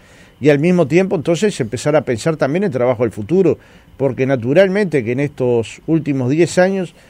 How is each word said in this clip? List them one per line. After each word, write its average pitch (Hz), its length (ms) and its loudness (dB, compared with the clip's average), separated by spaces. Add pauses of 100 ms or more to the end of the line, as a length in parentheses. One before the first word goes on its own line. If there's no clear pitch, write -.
(400)
y 135 100 2
al 143 100 4
mismo 175 260 2
tiempo 185 300 0
entonces 170 440 -2
empezar 131 360 -2
a 147 60 4
pensar 135 360 -2
también 151 260 -2
en 190 80 -2
trabajo 120 300 0
del 117 100 0
futuro, 147 460 0 (400)
porque 131 300 -2
naturalmente 151 760 2
que 117 100 -4
en 127 60 -4
estos 123 680 -2
últimos 151 420 -2
diez 160 300 0
años 185 340 0 (160)